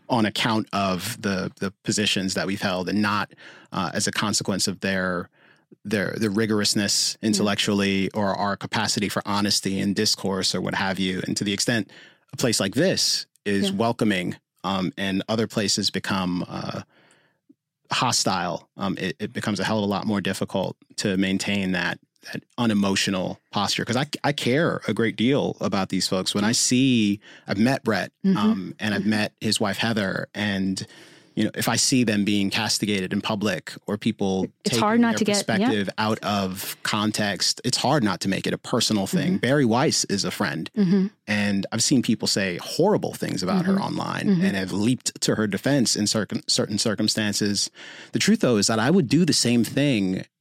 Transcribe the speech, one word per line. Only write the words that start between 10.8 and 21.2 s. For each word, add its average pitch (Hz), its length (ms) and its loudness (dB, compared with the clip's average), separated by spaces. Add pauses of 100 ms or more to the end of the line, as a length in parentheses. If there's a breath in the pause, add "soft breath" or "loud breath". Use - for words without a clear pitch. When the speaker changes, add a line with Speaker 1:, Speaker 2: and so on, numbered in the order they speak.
Speaker 1:
you. 92 280 -2
And 107 100 -2
to - 60 -4
the 101 100 0
extent 113 380 0 (420 loud breath)
a 139 40 -10
place 117 220 2
like 98 160 -2
this 151 520 2 (180)
is 98 240 2
Speaker 2:
Yeah. 95 80 -2
Speaker 1:
welcoming, 107 580 0 (300)
um, 92 320 -2
and 98 320 -2
other 110 180 0
places 101 420 0
become, 92 600 -2
uh, 95 320 -8 (1080 soft breath)
hostile, 95 880 -2
um, 95 220 -4
it, 90 200 -4
it - 140 -8
becomes 104 260 -4
a 92 40 -2
hell 104 140 0
of 104 60 0
a 101 40 0
lot 101 180 -2
more 104 160 0
difficult 95 540 -4 (220)
to 98 200 0
maintain 98 560 0